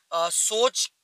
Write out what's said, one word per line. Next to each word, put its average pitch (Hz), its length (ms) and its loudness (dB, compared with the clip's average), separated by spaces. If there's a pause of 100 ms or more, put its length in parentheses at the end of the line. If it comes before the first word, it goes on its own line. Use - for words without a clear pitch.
(120)
अ, 170 160 0
सोच 226 640 0 (120)